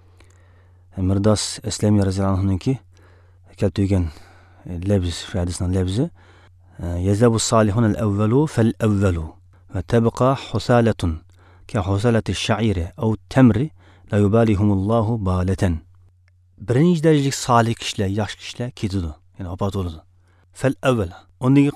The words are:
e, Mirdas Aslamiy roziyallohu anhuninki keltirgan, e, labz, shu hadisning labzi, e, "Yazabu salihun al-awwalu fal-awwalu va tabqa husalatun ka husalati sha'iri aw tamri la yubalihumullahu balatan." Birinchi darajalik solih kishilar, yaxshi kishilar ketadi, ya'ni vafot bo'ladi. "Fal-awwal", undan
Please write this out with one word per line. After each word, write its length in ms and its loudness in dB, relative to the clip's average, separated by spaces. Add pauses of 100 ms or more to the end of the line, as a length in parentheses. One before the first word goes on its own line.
(960)
e, 60 -6
Mirdas 400 2 (240)
Aslamiy 400 2
roziyallohu 320 0
anhuninki 360 0 (840)
keltirgan, 480 0 (600)
e, 240 -10
labz, 280 0 (120)
shu 100 -8
hadisning 360 -4
labzi, 300 0 (760)
e, 80 -10 (220)
"Yazabu 300 4
salihun 520 2
al-awwalu 560 0
fal-awwalu 800 0 (440)
va 120 -6
tabqa 480 0 (180)
husalatun 640 0 (540)
ka 160 -6
husalati 520 0
sha'iri 520 -2 (100)
aw 140 -2 (180)
tamri 380 4 (420)
la 100 -2
yubalihumullahu 1000 2
balatan." 560 -2 (840)
Birinchi 420 2
darajalik 320 2
solih 400 2
kishilar, 340 -4
yaxshi 300 -4
kishilar 320 -10
ketadi, 400 -4 (240)
ya'ni 160 -12
vafot 240 -4
bo'ladi. 260 -6 (560)
"Fal-awwal", 540 0 (300)
undan 360 4